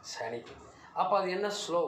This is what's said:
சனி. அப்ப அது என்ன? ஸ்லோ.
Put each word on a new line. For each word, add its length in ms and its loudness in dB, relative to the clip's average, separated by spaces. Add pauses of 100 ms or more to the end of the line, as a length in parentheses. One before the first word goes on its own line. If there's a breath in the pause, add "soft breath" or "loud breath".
(120)
சனி. 300 -4 (520 loud breath)
அப்ப 240 2
அது 140 2
என்ன? 240 0
ஸ்லோ. 320 2